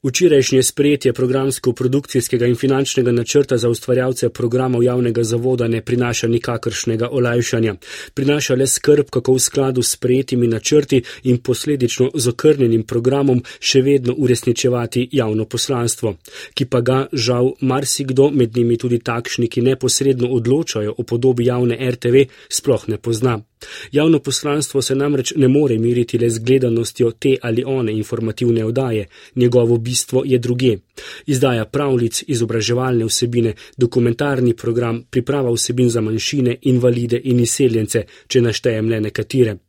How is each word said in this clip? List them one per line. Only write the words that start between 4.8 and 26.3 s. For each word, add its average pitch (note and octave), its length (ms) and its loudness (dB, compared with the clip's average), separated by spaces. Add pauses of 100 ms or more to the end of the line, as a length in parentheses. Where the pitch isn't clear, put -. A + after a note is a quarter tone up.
javnega A#2+ 400 0
zavoda A#2+ 440 0
ne A2+ 140 -2
prinaša A#2+ 460 -2
nikakršnega A#2 840 -2
olajšanja. A#2+ 640 0 (380)
Prinaša C#3 420 0
le C3 120 0
skrb, D3 420 2
kako B2+ 240 0
v C3 60 2
skladu C3 440 0
s - 80 -2
sprejetimi B2+ 560 0
načrti A2+ 540 0 (220)
in B2 140 2
posledično B2+ 760 -2
z B2 140 0
okrnjenim B2 540 2
programom B2+ 600 0 (160)
še - 220 2
vedno C3 360 0
uresničevati B2 920 -2
javno A2 340 0
poslanstvo, A#2 720 -4 (380)
ki C3+ 120 -2
pa B2 160 0
ga, C3 320 0
žal, B2 480 0
marsikdo, C3+ 680 0
med B2 280 0
njimi A#2 200 2
tudi A#2+ 220 -2
takšni, A#2 480 -4
ki B2 140 -2
neposredno B2+ 680 0
odločajo A#2+ 720 -2
o B2 60 -6
podobi A#2+ 420 0
javne B2 340 0
R B2+ 160 -2
T A#2+ 160 -2
V, C3+ 140 6 (240)
sploh - 380 -2
ne G#2+ 100 -4
pozna. A#2 420 -2 (520)
Javno D3+ 280 4
poslanstvo C#3+ 640 -2
se C3+ 140 -2
namreč C#3 400 -2
ne C3+ 120 4
more C3+ 320 2
meriti A#2+ 400 0
le A#2 100 2
z A2+ 140 -4